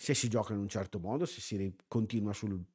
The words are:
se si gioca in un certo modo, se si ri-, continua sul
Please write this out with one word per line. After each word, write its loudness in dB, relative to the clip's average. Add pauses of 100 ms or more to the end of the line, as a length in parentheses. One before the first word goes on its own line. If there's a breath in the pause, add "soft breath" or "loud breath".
se 4
si 4
gioca 2
in 0
un 0
certo -4
modo, 0
se -10
si -4
ri-, -2 (120)
continua 2
sul -2 (140)